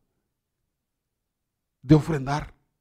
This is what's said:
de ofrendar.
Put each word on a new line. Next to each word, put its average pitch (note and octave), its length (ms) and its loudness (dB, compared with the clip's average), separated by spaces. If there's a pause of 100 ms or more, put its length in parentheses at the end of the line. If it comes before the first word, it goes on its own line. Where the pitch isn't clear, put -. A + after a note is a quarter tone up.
(1800)
de C3 120 4
ofrendar. D3 600 -2 (260)